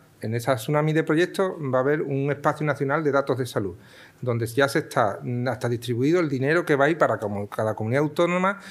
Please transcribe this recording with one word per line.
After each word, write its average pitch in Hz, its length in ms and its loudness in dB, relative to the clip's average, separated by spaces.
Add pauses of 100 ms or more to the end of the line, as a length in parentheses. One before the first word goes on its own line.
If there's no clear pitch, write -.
(220)
en 113 140 -4
esa 123 200 0
tsunami 147 360 0
de 156 120 2
proyectos, 180 500 0 (200)
va 127 40 4
a 131 40 4
haber 147 200 2
un 139 280 -2
espacio 147 360 0
nacional 143 380 0
de 143 80 2
datos 135 260 2
de 127 80 -2
salud, 98 300 -4 (460)
donde 120 260 -2
ya 139 200 2
se 160 120 0
está, 113 440 0
mm, 123 240 -4
hasta 123 220 -2
distribuido 120 500 0
el 165 80 0
dinero 139 380 0
que 156 100 4
va 139 100 6
a 151 40 6
ir 165 80 0
para 120 200 2
como, 104 300 -4
cada 110 260 -2
comunidad 117 300 0
autónoma 180 560 0 (120)